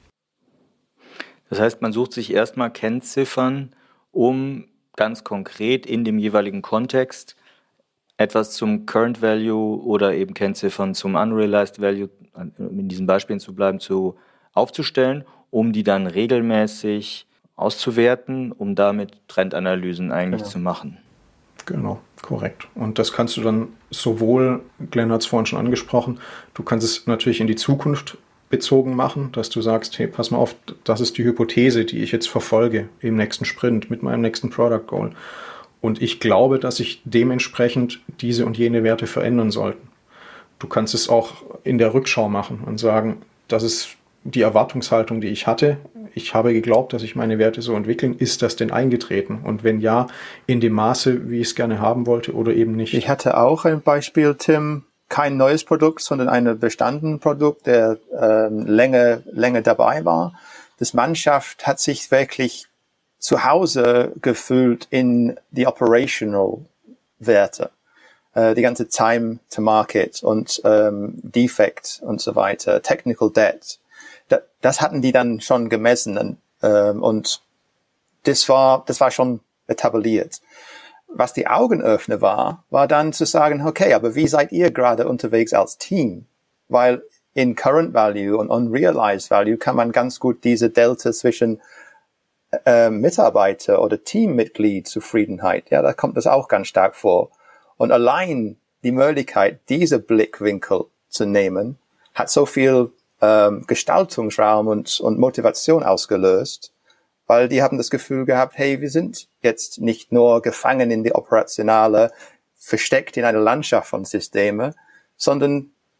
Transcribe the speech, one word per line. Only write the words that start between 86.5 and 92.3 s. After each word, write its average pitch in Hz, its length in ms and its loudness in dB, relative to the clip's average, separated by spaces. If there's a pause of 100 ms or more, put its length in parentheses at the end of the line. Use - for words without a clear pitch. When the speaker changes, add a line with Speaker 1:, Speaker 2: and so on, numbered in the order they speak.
Speaker 3:
Weil 123 340 4 (320)
in 127 220 0
Current 151 400 2
Value 104 420 2
und 107 120 -2
Unrealized 117 800 0
Value 107 260 2
kann 131 180 -2
man 117 160 0
ganz 123 280 -2
gut 123 240 -2
diese 117 260 2
Delta 120 420 2
zwischen, 117 480 0 (1080)